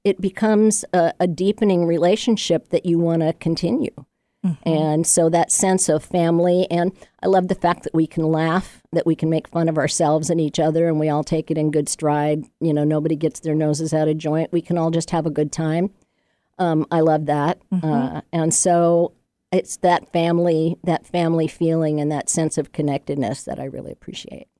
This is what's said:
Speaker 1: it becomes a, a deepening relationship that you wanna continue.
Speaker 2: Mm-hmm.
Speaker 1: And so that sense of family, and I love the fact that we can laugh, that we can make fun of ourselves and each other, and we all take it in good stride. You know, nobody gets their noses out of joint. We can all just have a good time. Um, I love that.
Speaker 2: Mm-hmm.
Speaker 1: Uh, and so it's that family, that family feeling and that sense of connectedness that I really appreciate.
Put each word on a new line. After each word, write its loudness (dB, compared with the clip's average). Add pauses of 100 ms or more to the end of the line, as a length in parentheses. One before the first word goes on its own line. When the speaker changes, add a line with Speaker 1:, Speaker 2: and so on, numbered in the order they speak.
Speaker 1:
it 0
becomes 2
a, 4
a 2
deepening 0
relationship 0
that 0
you 2
wanna 2
continue. -2 (520)
Speaker 2:
Mm-hmm. -4
Speaker 1:
And 2
so 4
that 2
sense 0
of 2
family, 2
and 0 (300)
I 0
love 2
the 0
fact -2
that -8
we 2
can -4
laugh, -2 (100)
that 0
we 2
can -2
make -2
fun 0
of -2
ourselves 0
and 0
each -2
other, 2
and 0
we 0
all -2
take -2
it -2
in 0
good 0
stride. -2 (160)
You 0
know, 0
nobody 0
gets -4
their -4
noses -2
out 2
of 0
joint. -4
We 0
can -4
all 0
just -4
have -2
a -4
good -2
time. -2 (680)
Um, 0
I 2
love 2
that. 0 (140)
Speaker 2:
Mm-hmm. -2
Speaker 1:
Uh, -2 (140)
and 0
so 2 (380)
it's -4
that 0
family, 0
that -2
family 0
feeling 0
and -2
that -6
sense -2
of -4
connectedness -4
that -10
I -8
really -12
appreciate. -16 (120)